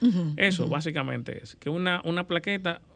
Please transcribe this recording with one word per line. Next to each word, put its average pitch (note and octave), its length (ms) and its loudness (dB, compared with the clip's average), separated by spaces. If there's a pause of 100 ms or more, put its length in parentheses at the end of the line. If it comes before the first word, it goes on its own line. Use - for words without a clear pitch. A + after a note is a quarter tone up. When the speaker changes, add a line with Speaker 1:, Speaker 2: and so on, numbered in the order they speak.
Speaker 1:
Ujú, F3 360 4
Speaker 2:
Eso F#3 280 2
Speaker 1:
ujú. - 80 0
Speaker 2:
básicamente C#3 720 -4
es - 140 -18
que - 120 -6
una, F3+ 360 0
una F3 220 0
plaqueta F3+ 540 -2 (160)